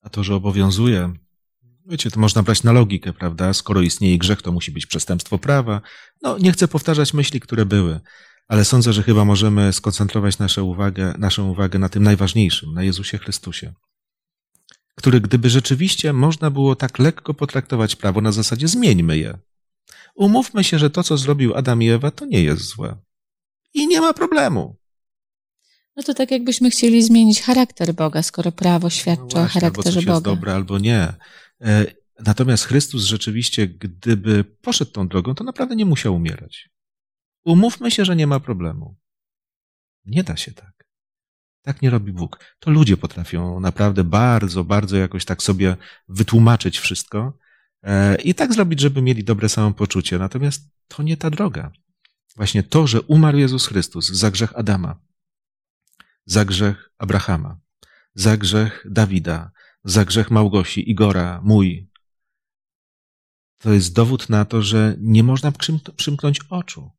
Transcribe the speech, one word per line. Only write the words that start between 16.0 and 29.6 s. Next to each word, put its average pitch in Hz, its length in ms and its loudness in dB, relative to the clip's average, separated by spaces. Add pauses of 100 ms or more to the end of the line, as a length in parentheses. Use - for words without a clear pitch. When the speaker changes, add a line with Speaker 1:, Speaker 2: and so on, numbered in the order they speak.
Speaker 1:
można 151 380 0
było 139 260 0
tak - 220 -6
lekko 147 360 0
potraktować 127 600 -4
prawo 101 240 -2
na 107 120 0
zasadzie 117 360 -2
"zmieńmy 101 500 2
je". 76 200 -6 (760)
Umówmy 208 500 2
się, 160 140 0
że 147 120 4
to, 180 120 -4
co 160 140 -2
zrobił 135 380 0
Adam 123 280 0
i 113 60 4
Ewa, 120 220 2
to - 160 -14
nie 123 160 2
jest - 200 0
złe. - 340 -12 (800)
I 294 140 0
nie 330 120 2
ma 330 120 2
problemu. 269 640 -2 (1200)
Speaker 2:
No 277 60 -12
to 285 120 -4
tak, 262 160 -2
jakbyśmy 247 400 2
chcieli 233 320 4
zmienić 226 400 6
charakter 240 520 0
Boga, 156 280 -2
skoro 170 300 -4
prawo 175 380 0
świadczy 170 320 -2
Speaker 1:
No - 180 -4
właśnie, 175 180 0
Speaker 2:
o - 20 2